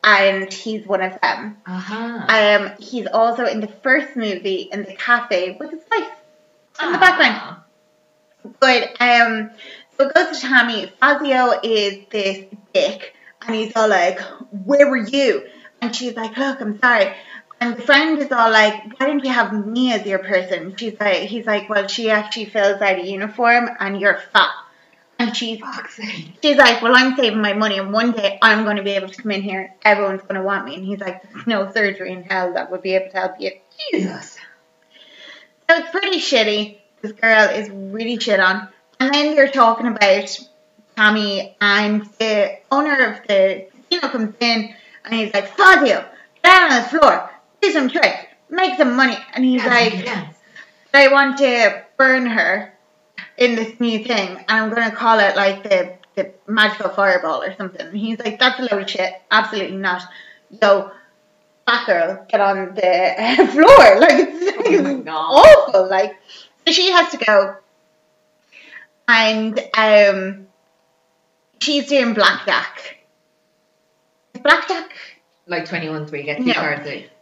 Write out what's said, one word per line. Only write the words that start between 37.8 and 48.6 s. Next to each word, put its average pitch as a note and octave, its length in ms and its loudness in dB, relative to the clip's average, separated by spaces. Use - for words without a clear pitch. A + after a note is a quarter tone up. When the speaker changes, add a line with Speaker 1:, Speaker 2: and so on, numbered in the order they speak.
Speaker 1:
shit G#3 200 0
on. G3 300 0
And C4+ 140 0
then D4 220 0
they're C#4 140 4
talking A3+ 380 2
about G3+ 520 0
Tommy, G#3 640 0
and G#3 460 0
the G#3 400 -2
owner C#4 340 0
of G#3+ 220 -8
the G3 400 2
casino F4 200 -4
comes A3 300 -6
in, A3+ 340 -2
and - 80 -8
he's A3+ 200 -4
like, G3 220 -2
"Fazio, D#4 480 4
get F#4 200 8
on D#4+ 60 2
the - 80 -6
floor, C#4+ 400 4
do F#4+ 100 2
some C#4 180 0
tricks, - 360 -2
make F4+ 280 0